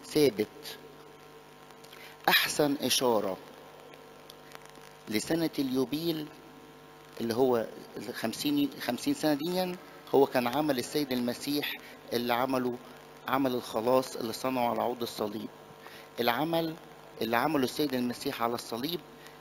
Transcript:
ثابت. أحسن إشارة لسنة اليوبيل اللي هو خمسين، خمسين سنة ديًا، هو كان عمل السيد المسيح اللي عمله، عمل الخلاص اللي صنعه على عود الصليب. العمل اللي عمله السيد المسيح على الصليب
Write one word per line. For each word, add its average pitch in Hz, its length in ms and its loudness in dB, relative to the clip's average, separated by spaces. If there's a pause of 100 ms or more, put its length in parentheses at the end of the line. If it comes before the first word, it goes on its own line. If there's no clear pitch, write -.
ثابت. 113 720 2 (1500)
أحسن 147 520 4
إشارة 110 560 4 (1700)
لسنة 156 400 0 (100)
اليوبيل 143 680 0 (960)
اللي 113 120 0
هو 120 320 4 (480)
خمسين، 143 560 0 (120)
خمسين 135 320 -2
سنة 151 200 2
ديًا، 180 420 0 (400)
هو 135 100 10
كان 123 220 2
عمل 139 320 2
السيد 139 320 -2
المسيح 123 680 -2 (360)
اللي 120 200 2
عمله، 123 420 2 (520)
عمل 127 280 2
الخلاص 123 600 2
اللي 113 180 -4
صنعه 127 360 0
على 110 120 0
عود 117 200 0
الصليب. 107 480 -4 (680)
العمل 160 540 2 (480)
اللي 117 160 2
عمله 143 260 4
السيد 135 300 0
المسيح 123 500 -2
على 117 120 2
الصليب 147 440 -6 (420)